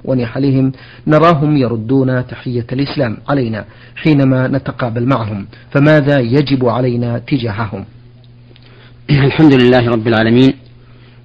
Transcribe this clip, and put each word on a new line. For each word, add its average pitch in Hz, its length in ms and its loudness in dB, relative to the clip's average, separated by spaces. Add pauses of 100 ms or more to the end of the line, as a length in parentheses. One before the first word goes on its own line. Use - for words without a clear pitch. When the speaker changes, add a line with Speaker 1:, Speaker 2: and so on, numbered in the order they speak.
Speaker 1:
ونحلهم، 131 680 -2 (340)
نراهم 151 500 2
يردون 127 680 -2
تحية 120 460 -8
الإسلام 131 440 -4 (120)
علينا 113 360 -4 (320)
حينما 131 520 2
نتقابل 127 600 -4
معهم، 107 380 -4 (240)
فماذا 143 500 2
يجب 127 460 0
علينا 120 520 -2
تجاههم؟ 110 680 -6 (1300)
Speaker 2:
الحمد 139 440 4
لله 123 340 4
رب 117 200 -2
العالمين، 117 460 2 (720)